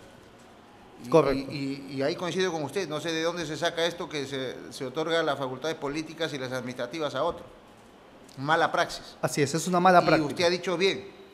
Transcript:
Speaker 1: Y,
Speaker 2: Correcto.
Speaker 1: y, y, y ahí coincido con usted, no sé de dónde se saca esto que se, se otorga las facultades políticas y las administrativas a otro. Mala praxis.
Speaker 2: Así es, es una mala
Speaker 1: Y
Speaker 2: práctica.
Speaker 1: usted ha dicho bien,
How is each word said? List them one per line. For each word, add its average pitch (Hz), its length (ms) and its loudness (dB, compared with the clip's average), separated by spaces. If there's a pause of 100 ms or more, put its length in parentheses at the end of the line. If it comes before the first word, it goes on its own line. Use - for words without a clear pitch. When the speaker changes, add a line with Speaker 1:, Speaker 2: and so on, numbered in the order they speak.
(1040)
Speaker 1:
Y, 120 60 -14
Speaker 2:
Correcto. 135 420 4
Speaker 1:
y, 156 60 -8
y, 139 400 -8
y 131 60 -2
ahí 156 120 0
coincido 180 380 -2
con 160 100 -4
usted, 170 240 -4
no 151 140 -6
sé 170 100 -4
de 160 120 -2
dónde 170 240 -2
se 151 100 -6
saca 165 300 0
esto 170 200 -6
que 143 200 -6
se, 131 280 -6 (160)
se 127 140 -10
otorga 160 380 0
las 143 160 0
facultades 131 400 -4
políticas 156 560 -6
y 139 40 -6
las 127 140 -6
administrativas 127 640 -6
a 139 100 0
otro. - 180 -2 (960)
Mala 151 340 2
praxis. - 520 -2
Speaker 2:
Así - 180 0
es, 143 140 2
es 160 120 -2
una 180 140 4
mala 180 220 10
Speaker 1:
Y 165 40 0
Speaker 2:
práctica. 156 220 6
Speaker 1:
usted 170 160 0
ha 170 60 4
dicho 180 260 0
bien, 180 300 0 (280)